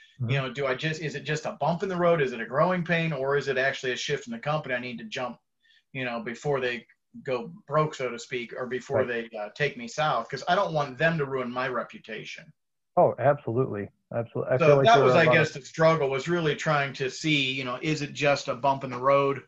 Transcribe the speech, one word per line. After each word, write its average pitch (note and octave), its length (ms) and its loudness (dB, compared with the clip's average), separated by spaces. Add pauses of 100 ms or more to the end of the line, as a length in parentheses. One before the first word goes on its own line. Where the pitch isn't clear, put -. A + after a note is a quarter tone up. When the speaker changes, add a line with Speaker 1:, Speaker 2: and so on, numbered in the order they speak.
(220)
Speaker 1:
Mm-hmm. A#2+ 100 -2
Speaker 2:
You C#3 60 2
know, C3 160 -4
do C#3 140 -2
I B2+ 80 0
just, D#3 260 -4
is C#3 140 -6
it C#3+ 100 -10
just D3+ 200 -4
a G#2+ 140 -8
bump E3+ 240 0
in G3 60 -2
the F3+ 80 -4
road? E3+ 240 4
Is B2+ 120 0
it A2+ 60 -6
a A2 60 -6
growing E3 400 0
pain? E3 260 0
Or C3+ 240 0
is C3+ 140 0
it B2+ 80 0
actually C3 340 0
a A#2+ 60 -4
shift - 300 -4
in A#2 40 -8
the A2+ 80 -8
company? D3 340 -4
I B2 60 -2
need B2 200 -8
to A2+ 60 -12
jump, A#2+ 320 -8 (540)
you C3 140 -6
know, A#2 180 -6
before B2+ 380 -2
they B2 260 -2 (360)
go B2 280 -4 (160)
broke, D3+ 260 2
so B2+ 160 -4
to A#2 100 -8
speak, A#2+ 360 -8
or - 120 -6
before A#2+ 360 0
Speaker 1:
Right. A#2 280 -4
Speaker 2:
they, A2+ 60 -10
uh, G#2 180 -6
take C#3+ 200 -2
me A#2+ 140 -12
south, C#3+ 400 -2
'cause - 180 -8
I F3 80 2
don't F#3 180 0
want C#3 240 -2
them E3 200 2
to C#3+ 80 0
ruin B2+ 260 -4
my B2+ 160 -2
reputation. - 840 -10 (440)
Speaker 1:
Oh, D3+ 220 6
absolutely. A#2+ 720 0 (240)
Absolutely. A#2 400 -4
I C3 40 4
Speaker 2:
So D#3+ 80 2
Speaker 1:
feel D3 120 8
like C#3 80 4
Speaker 2:
that A#3 100 8
Speaker 1:
there - 80 8
Speaker 2:
was, B2+ 100 6
Speaker 1:
are - 60 6
a - 20 8
Speaker 2:
I D#3+ 40 6
Speaker 1:
lot - 20 4
of - 60 6
Speaker 2:
guess, D#3 200 4
the C#3+ 80 -12
struggle D#3+ 480 2
was C3+ 180 -2
really E3 280 0
trying C#3 380 0
to C3 160 -4
see, C#3+ 440 0
you C3+ 100 -6
know, B2 180 -6
is D#3 200 -2
it C#3+ 120 -6
just C#3 340 0
a C3 80 -2
bump C3+ 280 0
in C3+ 60 -6
the B2 100 -6
road C#3 480 2